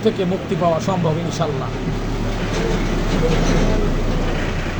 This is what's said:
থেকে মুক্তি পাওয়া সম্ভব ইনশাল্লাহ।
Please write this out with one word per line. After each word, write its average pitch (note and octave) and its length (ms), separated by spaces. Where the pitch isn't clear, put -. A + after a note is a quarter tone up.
থেকে G3+ 220
মুক্তি F#3 360
পাওয়া E3 180
সম্ভব E3+ 320
ইনশাল্লাহ। D#3+ 580